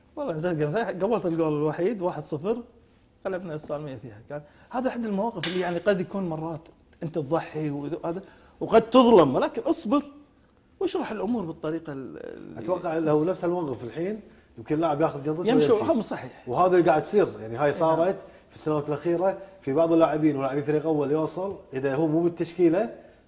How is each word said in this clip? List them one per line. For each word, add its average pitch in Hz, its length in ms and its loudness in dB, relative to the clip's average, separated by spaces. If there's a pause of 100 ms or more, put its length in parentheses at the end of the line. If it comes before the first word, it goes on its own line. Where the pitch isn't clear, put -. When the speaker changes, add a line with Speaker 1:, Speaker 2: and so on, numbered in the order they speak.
(160)
Speaker 1:
والله 277 180 -4
نزلت، 160 280 -2
قام 147 140 0
الثاني، 208 240 -2
قبلت 196 260 0
الجول 165 280 0
الوحيد، 170 480 -2
واحد 160 240 -4
صفر، 202 380 -4 (600)
غلبنا 185 280 -6
السالمية 151 420 -8
فيها. 110 340 -16
كان 147 120 -10 (280)
هذا 254 200 -2
أحد 240 160 -4
المواقف 202 420 -2
اللي 180 120 -2
يعني 175 200 -2
قد 196 200 2
يكون 185 300 -4
مرات 160 320 -6 (420)
أنت 160 120 -8
تضحي 156 540 -2
وهذا، 147 520 -6 (380)
وقد 220 300 4
تظلم، 220 460 8
ولكن 240 260 0
اصبر 277 420 0 (760)
واشرح 349 320 -4
الأمور 214 340 -4
بالطريقة 160 480 -6
ال-، 123 240 -12
ال- 50 400 -14
Speaker 2:
أتوقع 170 400 -4
لو 156 260 4
نفس 180 200 -2
الموقف 165 400 -2
الحين، 170 360 -6 (380)
يمكن 151 220 -2
لاعب 151 220 0
ياخذ 143 220 0
جلطته 156 260 -2
Speaker 1:
يمشي، - 220 4
Speaker 2:
ويمشي. - 200 2
Speaker 1:
هم 254 100 2
صحيح. - 460 -10
Speaker 2:
وهذا 170 380 4
قاعد 156 160 6
تصير، 202 260 2 (140)
يعني 110 160 -8
هاي 143 140 2
Speaker 1:
نعم. - 80 -6
Speaker 2:
صارت 165 380 2 (320)
في - 60 -20
السنوات 151 340 -2
الأخيرة 170 480 0 (240)
في 135 120 -4
بعض 165 200 4
اللاعبين 151 420 4
ولاعبين 135 280 -2
فريق 151 220 0
أول 147 260 0
يوصل، 160 440 -2 (180)
إذا 135 220 -2
هو 160 120 0
مو 156 140 2
بالتشكيلة، 175 720 0 (320)